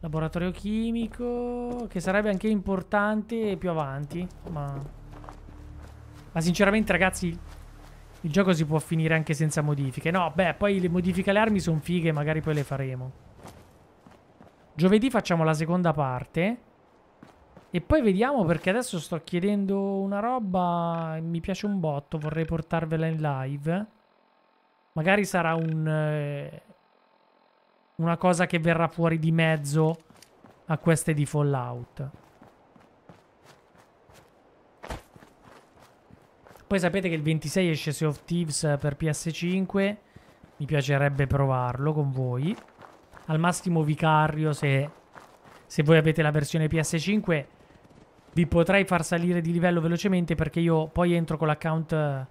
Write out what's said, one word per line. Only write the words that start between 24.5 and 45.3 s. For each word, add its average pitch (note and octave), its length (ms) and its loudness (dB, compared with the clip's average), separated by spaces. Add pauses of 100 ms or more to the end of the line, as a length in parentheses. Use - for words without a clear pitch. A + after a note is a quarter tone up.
Magari F#3+ 320 2
sarà E3 300 0
un, D#3+ 320 -2
eh, D3+ 760 -4 (1300)
una E3 200 0
cosa F3+ 300 2
che F3 120 0
verrà E3 300 2
fuori E3 300 0
di D#3+ 120 2
mezzo D#3+ 680 2 (680)
a D#3 120 -2
queste E3 340 2
di D3 140 2
Fallout. C3+ 840 -4 (4000)
Poi G3 140 0
sapete F3+ 280 0
che E3 60 -2
il D#3 80 -4
ventisei D#3+ 480 0
esce D3+ 220 -2
Sea D#3 160 -2
of - 160 -6
Thieves D#3 560 -2
per C#3+ 160 -4
P D#3+ 120 -2
S D3+ 240 -4
cinque. F#3+ 680 -2 (560)
Mi C#3+ 100 -8
piacerebbe C#3 600 2
provarlo C3 680 0
con D3 180 0
voi. C3 460 -2 (680)
Al D#3 120 2
massimo E3+ 440 2
Vicario, D#3 720 2
se, C#3 380 0 (760)